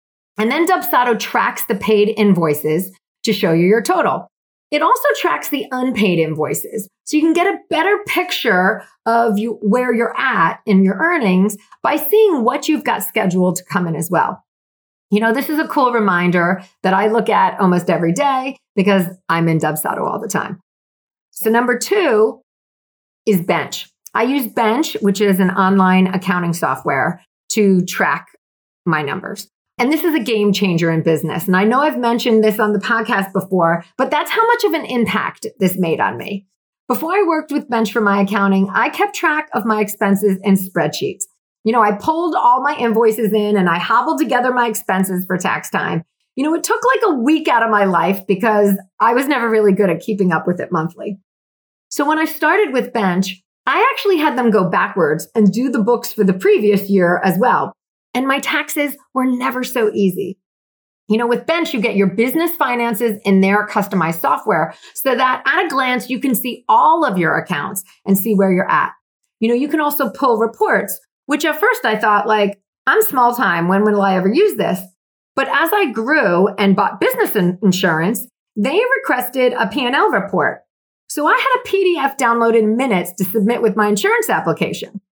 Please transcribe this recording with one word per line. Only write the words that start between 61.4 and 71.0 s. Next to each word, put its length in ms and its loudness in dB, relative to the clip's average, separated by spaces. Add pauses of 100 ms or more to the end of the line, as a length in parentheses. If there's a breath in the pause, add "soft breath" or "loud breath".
Bench, 280 -2
you 80 -2
get 160 0
your 100 4
business 480 0
finances 680 -2
in 160 4
their 260 2
customized 540 -2
software 520 0 (220 loud breath)
so 200 -2
that 300 0
at 200 0
a 40 -4
glance, 400 -2
you 100 -4
can 140 0
see 360 -6
all 360 4
of 120 -2
your 200 0
accounts 460 -6 (220 soft breath)
and 120 2
see 180 0
where 180 2
you're 180 0
at. 220 0 (480)
You 80 0
know, 60 2
you 120 -2
can 140 -2
also 280 -2
pull 300 0
reports, 580 0 (280)